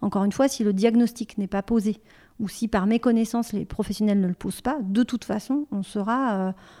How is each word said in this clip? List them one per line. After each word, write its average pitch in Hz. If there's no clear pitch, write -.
encore 196
une 202
fois, 269
si 254
le 208
diagnostic 226
n'est 196
pas 196
posé 220
ou 208
si -
par 196
méconnaissance 233
les 202
professionnels 202
ne 190
le 180
posent -
pas, 285
de 196
toute -
façon, 269
on 196
sera, 226
euh, 190